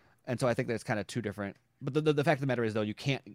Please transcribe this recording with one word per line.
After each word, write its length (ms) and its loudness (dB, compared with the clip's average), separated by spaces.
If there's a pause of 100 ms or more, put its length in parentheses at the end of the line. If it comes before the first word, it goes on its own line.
(260)
And 120 -2
so 80 0
I 80 4
think 140 -2
there's 160 -2
kind 160 0
of 60 -4
two 140 -4
different, 360 -6 (240)
but 120 -4
the, 80 2
the, 120 4
the 120 4
fact 140 4
of 40 -4
the 40 0
matter 180 2
is, 80 0
though, 100 2
you 120 0
can't 280 -2 (120)